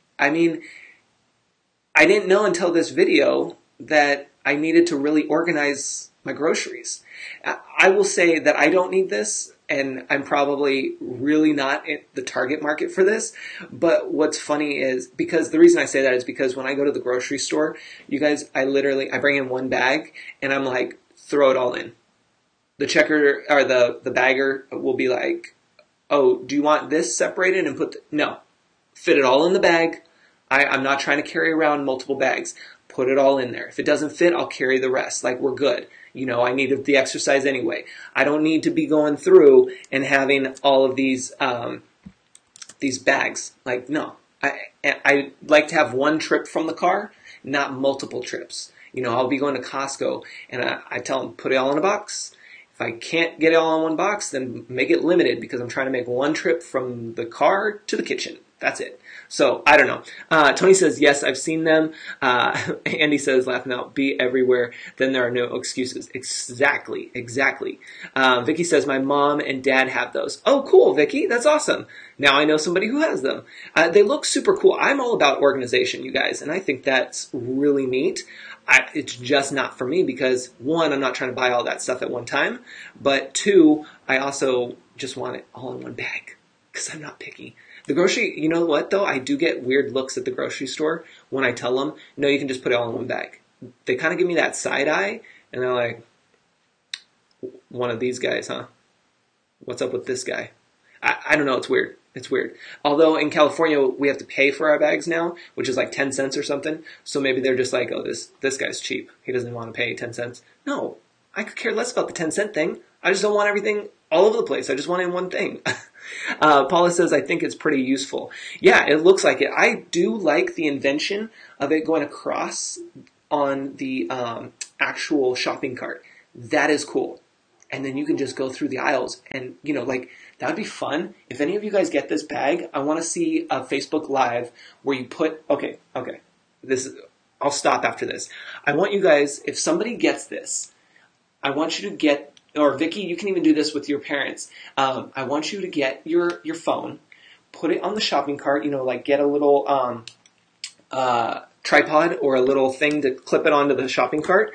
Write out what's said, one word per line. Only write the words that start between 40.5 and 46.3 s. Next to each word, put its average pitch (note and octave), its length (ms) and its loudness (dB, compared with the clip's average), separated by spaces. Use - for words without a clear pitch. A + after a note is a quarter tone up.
all C3+ 220 6
of C3 100 0
these, C3 460 -2
um, B2 440 -4
these C3+ 180 -2
bags. - 540 -2
Like, B2 240 -4
no. - 280 -6
I, C#3 160 -2
I C#3 460 2
like D3+ 220 6
to E3 60 -8
have C3 200 2
one D3 240 0
trip D3+ 280 -2